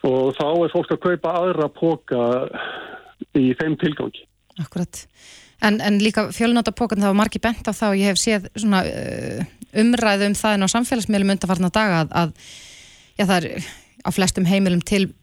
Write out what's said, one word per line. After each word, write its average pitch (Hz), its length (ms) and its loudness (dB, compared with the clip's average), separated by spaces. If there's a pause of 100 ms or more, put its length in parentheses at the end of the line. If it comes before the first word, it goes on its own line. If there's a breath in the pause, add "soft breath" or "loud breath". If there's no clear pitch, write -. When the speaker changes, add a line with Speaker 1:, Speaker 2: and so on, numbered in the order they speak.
Speaker 1:
Og 131 320 2
þá 151 200 -4
er 170 200 2
fólk 175 180 -2
að 160 120 -2
kaupa 175 300 0
aðra 175 360 0
poka 151 540 -2 (1080 loud breath)
í 127 220 4
þeim 156 240 0
tilgangi. 131 460 -4 (340)
Speaker 2:
Akkurat. - 460 -8 (560 loud breath)
En, 214 200 2
en 202 220 0
líka 214 300 0
fjölnotapokarnir, 226 760 0
það 196 80 4
var 202 80 4
margir - 220 -2
bent 226 260 -2
á - 20 -2
það 208 220 0
og 196 80 2
ég 202 80 4
hef 185 100 0
séð 208 320 0
svona, 208 320 0
eh, - 600 -6 (300 loud breath)
umræðu 214 520 4
um 202 80 0
það 208 220 2
inn 190 80 2
á 185 80 0
samfélagsmiðlum 214 600 0
undanfarna 185 360 0
daga 202 300 2
að, 151 100 -2
að, 165 220 0 (760 loud breath)
já, - 180 -2
það 190 80 4
er 170 260 -4 (360 loud breath)
á - 120 -6
flestum 185 380 2
heimilum 185 320 2
til 196 240 0 (180)